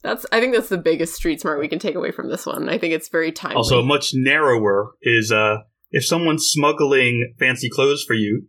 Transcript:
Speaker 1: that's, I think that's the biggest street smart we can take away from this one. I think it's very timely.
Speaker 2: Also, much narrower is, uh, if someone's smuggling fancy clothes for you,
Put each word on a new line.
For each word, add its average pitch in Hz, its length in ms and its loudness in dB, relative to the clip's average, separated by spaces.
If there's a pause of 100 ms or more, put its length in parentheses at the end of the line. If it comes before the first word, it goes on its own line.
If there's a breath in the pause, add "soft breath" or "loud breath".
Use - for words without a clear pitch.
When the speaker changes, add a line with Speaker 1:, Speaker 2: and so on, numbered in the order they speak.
Speaker 1:
that's, - 280 -6
I 226 100 2
think 254 140 0
that's 233 140 0
the 190 80 -2
biggest 165 380 0
street 156 260 -2
smart 156 200 -4
we 151 80 -4
can 160 100 -4
take 175 160 -4
away 180 160 -4
from - 180 -8
this - 160 -6
one. - 240 -6
I - 80 -2
think 165 160 -4
it's 156 160 -4
very 165 240 -2
timely. - 240 -6
Speaker 2:
Also, 120 260 2
much 143 320 0
narrower 123 760 2 (120)
is, 117 300 2
uh, 107 260 2 (320)
if 127 140 -2
someone's 165 460 0
smuggling 135 880 2
fancy 123 320 -2
clothes 139 360 2
for 120 80 -2
you, 110 340 -2